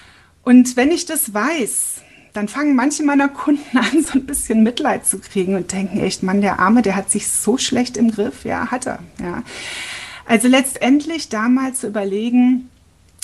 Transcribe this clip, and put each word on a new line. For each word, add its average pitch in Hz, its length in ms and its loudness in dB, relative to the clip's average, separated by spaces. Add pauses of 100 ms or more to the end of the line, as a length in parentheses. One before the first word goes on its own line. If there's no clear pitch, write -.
(420)
Und 247 340 6
wenn 262 140 2
ich 349 160 -2
das 294 260 -6
weiß, 226 680 -4 (340)
dann 208 120 -4
fangen 285 280 0
manche 277 260 0
meiner 277 260 4
Kunden 285 500 0
<laughs> - 0 -
an, 269 260 2
so 277 140 0
ein - 80 -8
bisschen 226 360 2
Mitleid 247 440 0
zu 196 120 -2
kriegen 190 380 -2
und 180 160 -6
denken, 190 260 -4
„Echt, - 240 -2
Mann, 190 180 2
der 196 180 0
Arme, 220 240 4
der 190 140 0
hat 196 140 -4
sich - 180 -4
so - 300 0
schlecht - 380 -2
im 233 140 2
Griff.“ - 340 -4
Ja, - 260 -4
hat 254 160 -6
er, - 140 -8 (200)
ja. 180 220 -8 (840)
Also 233 220 2
letztendlich 277 800 0
da 220 200 -4
mal 262 240 0
zu - 140 -8
überlegen, 233 800 0 (560)